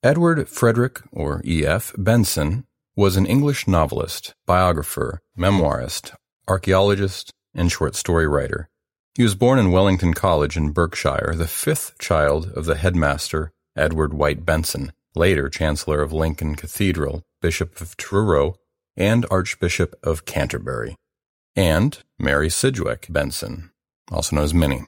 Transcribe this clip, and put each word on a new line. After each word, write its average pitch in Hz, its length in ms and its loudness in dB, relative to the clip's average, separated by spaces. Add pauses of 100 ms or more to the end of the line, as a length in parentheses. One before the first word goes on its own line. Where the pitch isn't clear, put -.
Edward 160 440 2
Frederick, 120 520 2 (100)
or 73 340 -4
E 78 220 0
F 85 320 0
Benson, 101 680 2 (280)
was 98 220 4
an 95 100 4
English 139 400 0
novelist, - 680 0 (140)
biographer, 87 760 0 (160)
memoirist, 80 800 0 (320)
archaeologist, 95 880 2 (200)
and 87 200 2
short - 240 -4
story 82 320 0
writer. 71 400 -2 (480)
He 123 80 4
was 104 100 4
born 123 240 4
in 95 140 4
Wellington 92 420 4
College 78 420 0
in 76 140 0
Berkshire, 78 640 -2
the 80 140 -2
fifth - 500 -4
child 78 560 0
of 78 100 -6
the 80 120 0
headmaster, 78 760 0 (240)
Edward 78 400 0
White 73 320 -2
Benson, 78 460 -2 (240)
later 82 320 2
Chancellor 76 520 -2
of 73 120 -2
Lincoln 80 420 -2
Cathedral, 80 680 -4 (180)
Bishop - 380 -4
of 82 160 -14
Truro, 87 580 0 (420)
and 113 360 2
Archbishop - 720 -2
of 78 220 -4
Canterbury, 60 680 -6 (640)
and 90 420 2 (220)
Mary 73 300 0
Sidgwick 98 600 -4
Benson, - 640 -6 (400)
also - 240 -2
known 73 80 2
as 76 100 0
Minnie. 71 340 0